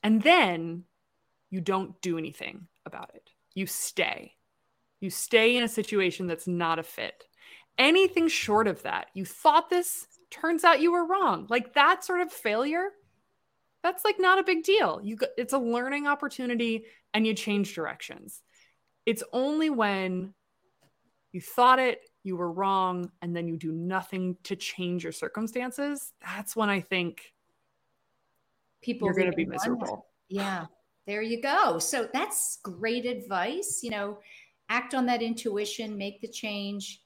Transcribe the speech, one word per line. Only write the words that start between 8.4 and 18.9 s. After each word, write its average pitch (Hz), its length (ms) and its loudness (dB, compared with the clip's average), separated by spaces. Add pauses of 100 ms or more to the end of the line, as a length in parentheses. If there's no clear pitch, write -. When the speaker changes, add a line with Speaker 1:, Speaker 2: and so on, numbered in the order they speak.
Speaker 1:
of 175 140 -4
that, - 320 -6
you 190 100 -6
thought 320 440 4
this, - 380 -2 (240)
turns 320 320 -2
out 330 180 8
you 339 120 4
were 349 120 2
wrong. 320 460 2
Like, 240 220 0
that 320 320 6
sort 359 160 0
of 330 120 -2
failure, 294 580 0 (920)
that's, 370 220 -2
like, 392 160 0
not 370 180 6
a 381 60 2
big 349 180 2
deal. 311 400 4
You 214 140 -6
go, 254 100 0 (100)
it's 240 160 -2
a 269 60 2
learning 254 480 -2
opportunity 240 800 -2 (280)
and 220 140 4
you 220 80 2
change 202 400 -2
directions. - 680 -10 (640)